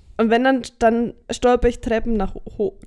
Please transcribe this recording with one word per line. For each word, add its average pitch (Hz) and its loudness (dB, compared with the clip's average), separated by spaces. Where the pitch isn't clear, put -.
Und 220 2
wenn, 233 2
dann, 262 2
dann 233 2
stolper 247 2
ich 240 -6
Treppen 226 -2
nach 196 -4
ho-, - -8